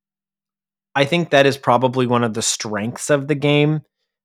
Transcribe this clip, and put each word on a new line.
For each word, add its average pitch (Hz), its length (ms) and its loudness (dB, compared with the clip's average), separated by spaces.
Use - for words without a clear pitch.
I 139 100 2
think 165 240 -2
that 139 160 6
is 131 120 2
probably 123 480 0
one 120 180 0
of 113 100 -2
the 113 80 -6
strengths 107 680 -6
of 139 180 0
the 151 80 -2
game 147 460 0